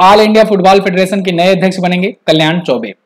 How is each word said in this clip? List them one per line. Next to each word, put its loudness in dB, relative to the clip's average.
ऑल 4
इंडिया 4
फुटबॉल 2
फेडरेशन -2
के -4
नए 0
अध्यक्ष -2
बनेंगे -4
कल्याण 0
चौबे। -6